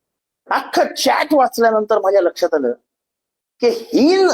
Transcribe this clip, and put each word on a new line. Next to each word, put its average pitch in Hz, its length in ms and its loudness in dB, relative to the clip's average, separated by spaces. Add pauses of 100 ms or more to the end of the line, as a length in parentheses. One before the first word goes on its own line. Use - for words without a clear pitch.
(500)
अख्खं 277 440 -2
चॅट - 400 -2
वाचल्यानंतर 220 640 0
माझ्या 196 220 2
लक्षात 175 340 -2
आलं 127 180 -2 (880)
की 240 80 2
हीन 269 640 2